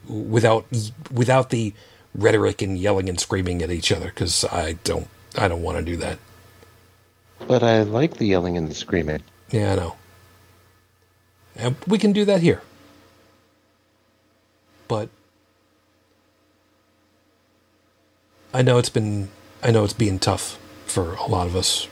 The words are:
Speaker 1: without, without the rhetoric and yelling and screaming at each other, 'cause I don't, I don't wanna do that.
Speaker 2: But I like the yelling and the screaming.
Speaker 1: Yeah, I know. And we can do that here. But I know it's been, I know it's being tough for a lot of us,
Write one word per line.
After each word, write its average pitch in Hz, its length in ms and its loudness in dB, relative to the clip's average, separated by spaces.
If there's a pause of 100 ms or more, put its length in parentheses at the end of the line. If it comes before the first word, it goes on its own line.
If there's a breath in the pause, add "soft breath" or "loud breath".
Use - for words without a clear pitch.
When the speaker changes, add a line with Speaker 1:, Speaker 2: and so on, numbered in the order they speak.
Speaker 1:
without, 110 580 2 (460)
without 127 380 2
the 113 240 -2 (400 soft breath)
rhetoric 101 480 2
and 98 160 -2
yelling 95 320 0
and 90 100 -4
screaming 90 420 -2
at 82 100 -4
each 85 200 -2
other, 92 200 -2
'cause - 340 -2
I 82 280 -4 (100)
don't, - 240 -4 (300)
I 101 100 2
don't 85 160 -4
wanna 82 180 -4
do 85 160 -4
that. 82 220 -8 (1300)
Speaker 2:
But 120 160 2
I 113 180 6
like 113 360 0
the 113 100 0
yelling 90 280 2
and 80 140 -2
the 76 60 -10
screaming. 76 480 -4 (260)
Speaker 1:
Yeah, 104 240 0
I - 20 0
know. 87 200 -4 (1600)
And 123 200 -4 (120)
we 208 100 2
can 208 160 2
do 208 120 0
that 196 160 4
here. 170 200 4 (2250)
But 110 220 -4 (3500)
I - 80 2
know 123 160 6
it's 120 120 2
been, 104 400 -2 (340)
I 120 80 4
know 113 120 6
it's 101 100 0
being 98 260 0
tough - 380 -2 (280)
for 90 300 -4
a - 120 -6
lot 90 180 0
of 87 100 -2
us, - 360 -2